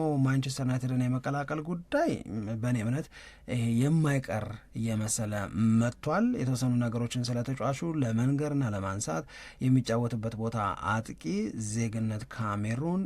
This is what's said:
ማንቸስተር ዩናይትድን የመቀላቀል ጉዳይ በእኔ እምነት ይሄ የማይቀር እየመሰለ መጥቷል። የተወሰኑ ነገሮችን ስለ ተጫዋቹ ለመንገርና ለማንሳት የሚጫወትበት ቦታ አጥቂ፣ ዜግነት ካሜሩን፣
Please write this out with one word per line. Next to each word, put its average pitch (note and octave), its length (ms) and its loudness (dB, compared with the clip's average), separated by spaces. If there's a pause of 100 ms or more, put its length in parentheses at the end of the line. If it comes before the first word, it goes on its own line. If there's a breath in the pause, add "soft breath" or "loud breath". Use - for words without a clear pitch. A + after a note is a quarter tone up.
(200)
ማንቸስተር C3+ 460 2
ዩናይትድን B2+ 380 0
የመቀላቀል C#3 600 -2
ጉዳይ F3+ 480 0 (460)
በእኔ B2 220 0
እምነት B2 280 -2 (400 loud breath)
ይሄ A#2+ 160 0 (120)
የማይቀር C#3 680 2 (300)
እየመሰለ G#2+ 580 -2 (400)
መጥቷል። D3+ 600 2
የተወሰኑ B2+ 420 0
ነገሮችን A#2+ 480 0
ስለ A#2+ 180 -2
ተጫዋቹ C3+ 560 -2
ለመንገርና C#3 680 2
ለማንሳት G#2 580 -2 (340 loud breath)
የሚጫወትበት A#2 760 2
ቦታ A2+ 200 -2 (320)
አጥቂ፣ A2+ 340 -2 (440)
ዜግነት A2 640 -2
ካሜሩን፣ A#2 760 -2